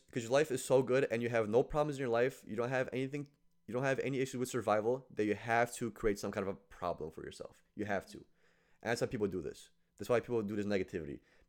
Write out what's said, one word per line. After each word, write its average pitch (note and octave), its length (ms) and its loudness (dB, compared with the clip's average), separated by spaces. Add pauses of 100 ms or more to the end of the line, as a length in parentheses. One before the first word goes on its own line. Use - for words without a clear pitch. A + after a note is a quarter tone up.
(120)
'cause A#2+ 120 -4
your A2+ 80 -4
life C#3+ 200 4
is C3 120 -2
so C3 180 6
good B2+ 300 4
and A#2 100 0
you A#2 80 0
have A2+ 200 2
no A#2+ 140 6
problems D3+ 340 0
in C3+ 40 -4
your B2+ 80 -2
life. A#2+ 360 2
You G#2+ 100 -8
don't A#2+ 140 0
have C3 220 0
anything, C3+ 360 -4 (400)
you G#2 60 -8
don't B2+ 100 -2
have C3+ 160 2
any C3 200 0
issues C3 200 -2
with B2+ 100 -2
survival A2 560 2 (100)
that G#2+ 100 2
you G2+ 100 2
have A#2 400 2
to A#2 160 -4
create G#2 280 0
some G2+ 120 -4
kind G2+ 160 -2
of G2 60 -4
a - 40 -10 (180)
problem E2 360 -4
for - 120 -14
yourself. - 320 -12 (200)
You G#2 100 -4
have G2 220 -2
to. - 100 -16 (640)
And A2 100 -2
that's A#2+ 100 -2
why B2+ 60 0
people G#2 200 -2
do F#2 140 -4
this. - 280 -10 (280)
That's G#2 120 -10
why A#2+ 100 4
people A#2 220 -2
do G#2 140 -4
this G2+ 100 -2
negativity, F#2 540 -2 (300)